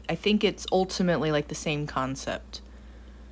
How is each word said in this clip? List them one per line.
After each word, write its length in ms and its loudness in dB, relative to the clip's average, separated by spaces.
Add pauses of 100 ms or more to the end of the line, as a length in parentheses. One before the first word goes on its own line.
I 60 0
think 280 4
it's 300 2
ultimately, 580 4
like, 180 2
the 60 -6
same 320 -2
concept. 760 -4 (680)